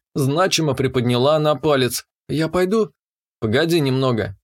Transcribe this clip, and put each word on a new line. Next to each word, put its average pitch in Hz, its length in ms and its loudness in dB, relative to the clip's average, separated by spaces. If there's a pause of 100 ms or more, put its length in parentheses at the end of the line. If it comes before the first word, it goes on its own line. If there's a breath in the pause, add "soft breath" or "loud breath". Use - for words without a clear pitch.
(160)
значимо 156 600 0
приподняла 127 600 0
она 151 200 2
палец. 131 500 0 (240)
«Я 151 180 -2
пойду?» 185 440 0 (500)
«Погоди 151 400 0
немного». 131 640 0